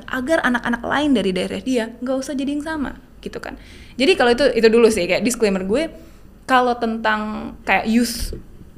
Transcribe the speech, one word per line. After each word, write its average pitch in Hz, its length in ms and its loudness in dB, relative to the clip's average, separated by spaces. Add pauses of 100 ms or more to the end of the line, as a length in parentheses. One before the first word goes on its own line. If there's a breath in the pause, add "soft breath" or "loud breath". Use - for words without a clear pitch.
agar 262 340 0
anak-anak 240 420 -2
lain 285 280 0
dari 196 200 2
daerah 190 280 -4
dia 226 360 -2
nggak 262 220 -4
usah 269 160 -6
jadi 269 160 -2
yang 285 140 -4
sama 311 280 -6 (280)
gitu - 180 -10
kan. - 160 -12 (400 loud breath)
Jadi 277 200 4
kalau 247 180 4
itu, 247 160 4
itu 226 200 4
dulu 226 200 6
sih 208 160 0
kayak 175 180 0
disclaimer 208 400 0
gue, 254 300 -2 (520 loud breath)
kalau 247 320 2
tentang 226 440 -2 (420)
kayak 196 240 0
youth 233 460 0 (460)